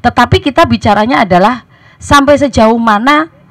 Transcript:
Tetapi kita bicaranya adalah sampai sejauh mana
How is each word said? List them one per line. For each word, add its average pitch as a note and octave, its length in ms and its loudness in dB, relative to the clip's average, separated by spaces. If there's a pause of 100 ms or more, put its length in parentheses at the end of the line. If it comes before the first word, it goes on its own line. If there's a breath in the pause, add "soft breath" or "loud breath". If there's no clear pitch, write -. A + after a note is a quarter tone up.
Tetapi B3 320 0
kita D#4 320 0
bicaranya A3 560 0
adalah F#3+ 400 0 (320 soft breath)
sampai C#4+ 400 2
sejauh A#3+ 400 0
mana A#3 560 -2 (180)